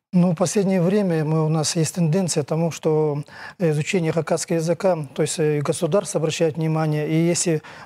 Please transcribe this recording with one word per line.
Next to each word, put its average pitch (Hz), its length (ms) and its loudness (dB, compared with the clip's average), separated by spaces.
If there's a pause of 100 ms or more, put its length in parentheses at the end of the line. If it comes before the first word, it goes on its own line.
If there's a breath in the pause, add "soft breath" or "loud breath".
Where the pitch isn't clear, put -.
(120)
Ну, 180 180 4
в 170 60 0
последнее 190 440 0
время 175 440 2
мы, 160 200 0
у 156 60 0
нас 156 260 0
есть 160 200 -2
тенденция 170 460 0
к 135 40 -6
тому, 165 240 -2
что 151 520 0 (360 loud breath)
изучение 160 540 0
хакасского 165 440 -2
языка, 165 400 0 (180)
то - 60 -6
есть, 151 180 -2
э, 151 220 2
государство 151 580 -2
обращает 160 380 0
внимание, 156 500 0
и 160 200 2
если 165 340 0 (260 loud breath)